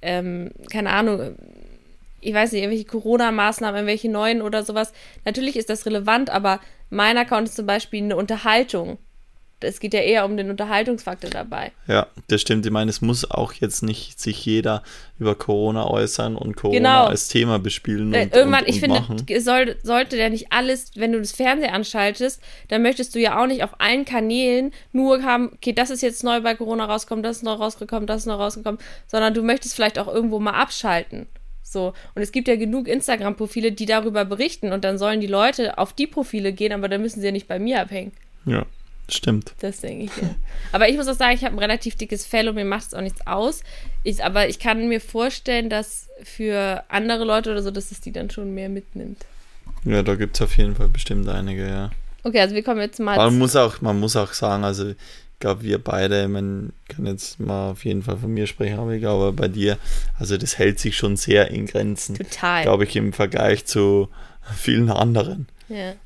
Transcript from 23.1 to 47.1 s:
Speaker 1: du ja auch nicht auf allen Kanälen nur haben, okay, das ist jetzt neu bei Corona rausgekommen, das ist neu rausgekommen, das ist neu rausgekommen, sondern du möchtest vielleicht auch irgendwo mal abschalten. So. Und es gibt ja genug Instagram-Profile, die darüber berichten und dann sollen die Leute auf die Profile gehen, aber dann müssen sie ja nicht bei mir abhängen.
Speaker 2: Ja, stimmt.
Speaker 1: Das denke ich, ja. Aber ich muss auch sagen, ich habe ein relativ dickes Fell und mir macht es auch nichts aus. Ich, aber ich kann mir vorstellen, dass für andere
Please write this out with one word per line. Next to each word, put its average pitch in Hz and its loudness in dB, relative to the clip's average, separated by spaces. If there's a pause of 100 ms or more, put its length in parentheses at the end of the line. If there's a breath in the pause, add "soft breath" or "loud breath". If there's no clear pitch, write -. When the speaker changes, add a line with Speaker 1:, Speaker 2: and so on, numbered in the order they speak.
Speaker 1:
du 240 -2
ja 220 4
auch 254 4
nicht 262 0
auf - -6
allen 254 2
Kanälen 247 0 (200 loud breath)
nur 262 4
haben, 240 2
okay, - -2
das 247 2
ist 254 -6
jetzt 240 -2
neu 240 2
bei 226 2
Corona 226 -2
rausgekommen, 220 -4
das 226 -4
ist 233 -12
neu 226 -2
rausgekommen, 214 -4
das 214 -2
ist - -6
neu 220 -2
rausgekommen, 208 -4 (280 loud breath)
sondern 220 2
du 226 2
möchtest 233 0
vielleicht - 0
auch 202 -4
irgendwo 226 0
mal 208 0
abschalten. 180 0 (360)
So. 185 -4 (220 loud breath)
Und 202 -4
es 208 -6
gibt 254 0
ja 240 6
genug 226 -2
Instagram-Profile, 220 -2
die 208 -6
darüber 214 2
berichten 202 -2
und 196 -2
dann 196 0
sollen 214 0
die 208 -2
Leute 214 2
auf - -2
die 285 -2
Profile 214 -2
gehen, 208 -2
aber 196 -4
dann 202 -2
müssen 226 -4
sie 202 0
ja 202 0
nicht 196 -4
bei 185 -4
mir 233 0
abhängen. 196 -6 (340)
Speaker 2:
Ja, - 0 (420)
stimmt. - 0
Speaker 1:
Das 196 -8
denke - -10
ich, 196 -10 (100)
ja. 170 -4 (380 loud breath)
Aber 214 6
ich 269 2
muss 277 -2
auch 269 0
sagen, 247 4
ich 254 0
habe 220 -2
ein 196 -2
relativ 214 0
dickes 208 -4
Fell 226 0
und 214 -4
mir 208 -2
macht 190 -4
es - -12
auch - -10
nichts 190 -6
aus. 220 -2 (420 loud breath)
Ich, - 0
aber 190 2
ich - -6
kann 226 0
mir 226 0
vorstellen, 233 -2
dass - -4 (160)
für 202 -2
andere 226 0